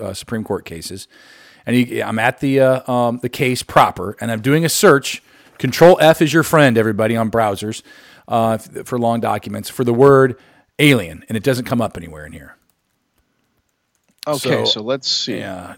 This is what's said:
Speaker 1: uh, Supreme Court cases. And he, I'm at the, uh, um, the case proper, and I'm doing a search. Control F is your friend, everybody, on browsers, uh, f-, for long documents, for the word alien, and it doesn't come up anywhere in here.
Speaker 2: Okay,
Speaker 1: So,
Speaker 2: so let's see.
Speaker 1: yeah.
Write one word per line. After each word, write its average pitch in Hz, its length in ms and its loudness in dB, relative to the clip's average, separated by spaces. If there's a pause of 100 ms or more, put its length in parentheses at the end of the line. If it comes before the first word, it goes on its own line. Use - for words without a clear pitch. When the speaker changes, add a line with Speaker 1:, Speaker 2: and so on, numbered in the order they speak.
Speaker 1:
uh, 98 120 -8
Supreme 110 300 -8
Court 92 220 -6
cases. 85 420 -14 (580)
And 120 100 -2
he, 113 280 0
I'm 107 160 -4
at 123 220 -2
the, 135 180 0
uh, 131 320 2
um, 120 300 -2
the 123 80 -6
case 127 340 -4
proper, 101 560 -2
and 117 120 -6
I'm 110 100 -6
doing 151 240 0
a 156 40 -2
search. - 540 2 (340)
Control 165 440 6
F 160 200 4
is 147 120 2
your 160 100 4
friend, 139 340 4
everybody, 110 380 0
on 110 160 -2
browsers, 107 500 -2 (460)
uh, 113 320 0
f-, - 260 -14
for 123 140 -6
long 117 220 0
documents, 107 480 -6
for - 140 -6
the 120 100 0
word 135 440 6 (400)
alien, 101 500 2
and 113 80 -6
it 104 60 -4
doesn't 127 240 -2
come 120 160 -2
up 101 160 -4
anywhere 78 260 -14
in 76 100 -18
here. 73 220 -20 (1700)
Speaker 2:
Okay, 131 360 -2
Speaker 1:
So, - 20 -2
Speaker 2:
so - 180 -2
let's 131 260 -4
see. - 300 -4
Speaker 1:
yeah. 92 380 -12